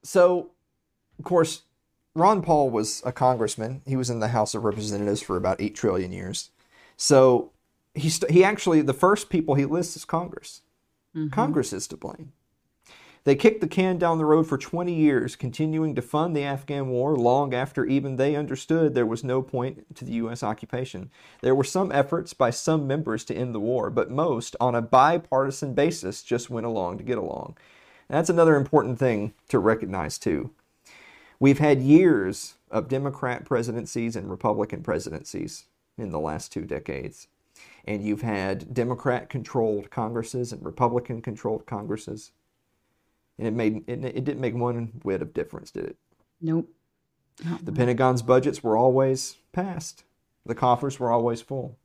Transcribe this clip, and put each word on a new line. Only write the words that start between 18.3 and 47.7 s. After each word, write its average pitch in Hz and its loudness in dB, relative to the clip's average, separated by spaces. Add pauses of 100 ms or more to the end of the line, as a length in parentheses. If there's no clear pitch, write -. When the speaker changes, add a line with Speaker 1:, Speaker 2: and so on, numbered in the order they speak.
Speaker 1:
understood 147 0
there 123 4
was 110 -2
no 131 0
point 131 -8
to 127 -14
the 120 -8
U 113 -4
S 117 -10
occupation. 110 -8 (320)
There 127 4
were 139 2
some 185 0
efforts 143 0
by 127 0
some 151 0
members 135 -4
to 107 -6
end 120 -4
the 107 -4
war, 113 -2
but - 0
most, 135 -2
on 123 0
a 117 0
bipartisan 135 2
basis, 147 0
just - -2
went 117 -6
along 95 -2
to 101 -12
get 117 -2
along. - -8 (500)
That's 160 0
another 165 8
important 131 2
thing 107 0 (160)
to 120 4
recognize, 92 0
too. 80 -2 (880)
We've 139 4
had 147 4
years 135 4 (140)
of 110 -2
Democrat 135 -4
presidencies 117 -2
and 95 -8
Republican 104 -2
presidencies - -8 (300)
in 107 -10
the 80 -6
last 78 -8
two 80 -8
decades. 71 -10 (560)
And 104 -6
you've 104 -4
had 98 -4
Democrat-controlled 120 -4
Congresses 120 -6
and - -14
Republican-controlled 117 -4
Congresses. 107 -10 (1080)
And 113 -6
it 110 -2
made, 107 -2
it, 123 -8
it 127 -6
didn't 139 -4
make 113 -2
one 117 -6
whit 92 -2
of 80 -10
difference, - -8
did - -8
it? - -12 (460)
Speaker 2:
Nope. 165 -2 (760)
Not 170 -8
Speaker 1:
The 104 -8